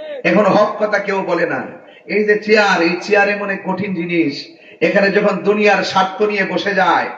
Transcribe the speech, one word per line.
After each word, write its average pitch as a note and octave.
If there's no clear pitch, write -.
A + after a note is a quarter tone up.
এখন F#3+
হক G#3
কথা G#3
কেউ G3
বলে F3
না। C#3
এই G#3
যে G#3
চেয়ার, G3+
এই F3
চেয়ারে G3+
মনে G3
কঠিন F#3
জিনিস। E3
এখানে G3
যখন G3+
দুনিয়ার G3+
স্বার্থ F#3+
নিয়ে G#3
বসে F3+
যায়, F3